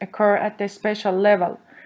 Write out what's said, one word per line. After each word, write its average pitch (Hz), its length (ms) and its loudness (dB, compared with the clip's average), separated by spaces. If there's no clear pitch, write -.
occur 202 360 0
at - 220 -4
the 202 100 -6
spatial 208 440 -4
level. 190 460 2